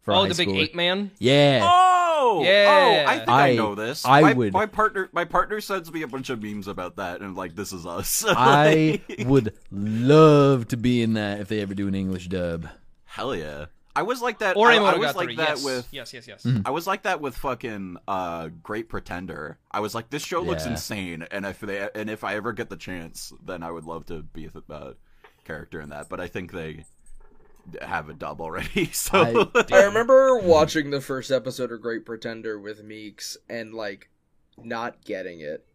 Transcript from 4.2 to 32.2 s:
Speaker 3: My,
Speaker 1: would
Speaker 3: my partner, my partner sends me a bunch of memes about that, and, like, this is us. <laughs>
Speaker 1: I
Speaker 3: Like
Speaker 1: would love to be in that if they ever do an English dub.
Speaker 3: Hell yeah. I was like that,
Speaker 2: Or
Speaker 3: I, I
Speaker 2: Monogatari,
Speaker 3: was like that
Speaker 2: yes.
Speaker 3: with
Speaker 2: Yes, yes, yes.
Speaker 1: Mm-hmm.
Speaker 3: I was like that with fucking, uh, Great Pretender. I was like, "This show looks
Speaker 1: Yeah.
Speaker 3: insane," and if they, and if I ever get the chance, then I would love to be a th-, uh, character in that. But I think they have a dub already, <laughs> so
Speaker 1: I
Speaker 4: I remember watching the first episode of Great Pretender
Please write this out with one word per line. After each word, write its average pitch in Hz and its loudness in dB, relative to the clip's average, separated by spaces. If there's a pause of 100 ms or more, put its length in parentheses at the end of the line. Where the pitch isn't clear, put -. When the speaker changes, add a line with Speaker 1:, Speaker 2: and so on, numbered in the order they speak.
Speaker 3:
My, 214 6
Speaker 1:
would 196 0
Speaker 3:
my 202 0
partner, 208 -2
my 170 -2
partner 185 -2
sends 175 -8
me 165 -8
a 143 -8
bunch 131 -10
of 117 -6
memes 104 -10
about 90 -10
that, 90 -8
and, 95 -10
like, 90 -10
this 95 -10
is 85 -12
us. 90 -6
<laughs> - 0
Speaker 1:
I 151 6
Speaker 3:
Like 117 -6
Speaker 1:
would 127 4 (180)
love 135 6
to 127 -4
be 120 2
in 113 0
that 104 -2
if 98 -10
they 107 -2
ever 98 -6
do 98 -4
an 98 -2
English 95 -4
dub. 85 -4 (380)
Speaker 3:
Hell 120 -8
yeah. 76 -10 (300)
I 147 0
was 240 -4
like 240 -4
that, 196 0
Speaker 2:
Or 226 8
Speaker 3:
I, 233 8
I 220 6
Speaker 2:
Monogatari, 196 2
Speaker 3:
was 143 0
like 175 -4 (100)
that 156 0
Speaker 2:
yes. 139 -4
Speaker 3:
with 127 -4
Speaker 2:
Yes, 131 -14
yes, 123 -18
yes. 104 -20
Speaker 1:
Mm-hmm. 120 0
Speaker 3:
I 127 -4
was 165 -4
like 190 -4
that 180 -4
with 131 -8
fucking, 107 -8 (100)
uh, 85 -6 (140)
Great 113 -8
Pretender. 82 -12 (100)
I 104 -6
was 104 -6
like, 113 -10
"This 151 -8
show 170 -4
looks 80 -4
Speaker 1:
Yeah. 78 -6
Speaker 3:
insane," 85 -8
and 98 -8
if 95 -10
they, 101 -6
and 107 -8
if 110 -10
I 101 -4
ever 107 -6
get 113 -10
the 98 -12
chance, 85 -14 (140)
then 90 -10
I 85 -10
would 85 -12
love 82 -12
to 80 -10
be 78 -14
a 76 -16
th-, 80 -18
uh, 71 -16 (520)
character 80 -14
in 76 -14
that. 73 -14
But 90 -10
I 90 -8
think 87 -10
they 80 -12 (1000)
have 78 -8
a 76 -16
dub 76 -12
already, 87 -6
<laughs> - -14
so 190 2
Speaker 1:
I 233 4
Speaker 4:
I 190 8
remember 247 6
watching 156 4
the 139 -4
first 131 -8
episode 127 -2
of 113 -12
Great 113 -6
Pretender 113 -10